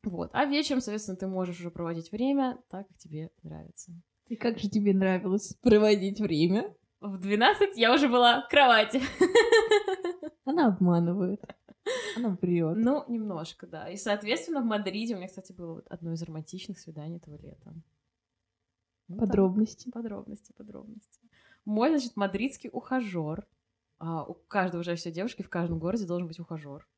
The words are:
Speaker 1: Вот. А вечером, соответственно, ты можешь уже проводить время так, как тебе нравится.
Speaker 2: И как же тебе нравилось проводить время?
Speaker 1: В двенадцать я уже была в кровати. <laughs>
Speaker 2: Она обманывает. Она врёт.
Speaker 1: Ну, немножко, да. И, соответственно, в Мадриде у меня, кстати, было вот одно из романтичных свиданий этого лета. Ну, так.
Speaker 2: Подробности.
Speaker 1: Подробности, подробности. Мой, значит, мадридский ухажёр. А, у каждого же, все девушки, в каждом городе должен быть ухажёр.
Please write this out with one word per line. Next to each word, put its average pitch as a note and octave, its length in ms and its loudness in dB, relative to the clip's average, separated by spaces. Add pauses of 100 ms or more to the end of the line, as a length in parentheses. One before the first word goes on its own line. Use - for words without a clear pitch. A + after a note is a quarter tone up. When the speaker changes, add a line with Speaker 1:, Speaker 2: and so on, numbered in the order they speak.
Speaker 1:
Вот. F3 300 -8
А D4 120 0
вечером, C#4+ 360 0
соответственно, G#3 360 -8
ты F#3+ 100 -6
можешь F3+ 320 -4
уже F3 100 -10
проводить E3 420 -8
время C4 460 0 (120)
так, G3 180 -12
как - 100 -20
тебе D#3 320 -12 (140)
нравится. D#3+ 480 -18 (360)
Speaker 2:
И A#3+ 80 -6
как A3+ 220 -2
же G3+ 100 -4
тебе G3+ 260 2
нравилось F#3+ 680 0
проводить G#3 580 4
время? F#3+ 560 0 (260)
Speaker 1:
В G3 180 -10
двенадцать B3 580 2
я A3+ 160 6
уже C#4+ 160 6
была A#3+ 320 6
в - 80 -14
кровати. B3 520 6 (180)
<laughs> G#4 1300 4
Speaker 2:
Она D4 240 4
обманывает. F3+ 720 2 (760)
Она A3+ 240 -2
врёт. E3+ 360 2
Speaker 1:
Ну, B3 300 2
немножко, G3+ 600 -8
да. D#3+ 220 -12
И, G3 80 -12
соответственно, A3 640 -4
в A#3 40 -2
Мадриде G#3+ 480 -2
у G3 40 -6
меня, F3+ 100 -10
кстати, - 240 -18
было E3+ 240 -12
вот - 120 -18
одно E3 260 -10
из E3 100 -8
романтичных E3+ 560 -12
свиданий D#3 380 -14
этого D3+ 200 -20
лета. D#3+ 360 -20 (1300)
Ну, F3 100 -12
так. A3+ 100 0
Speaker 2:
Подробности. G3 640 2
Speaker 1:
Подробности, G#3+ 680 -12
подробности. G#3+ 600 -20 (460)
Мой, G#3+ 240 2
значит, C4+ 260 0
мадридский G3+ 580 -4
ухажёр. F#3 720 -6 (540)
А, D#3+ 260 -6
у - 80 -14
каждого F3+ 500 -4
же, F3 120 -4
все E3+ 160 -10
девушки, F#3+ 320 -8
в - 60 -12
каждом E3+ 280 -4
городе F#3+ 300 -4
должен F3 200 -4
быть E3 120 -14
ухажёр. D3+ 480 -14 (100)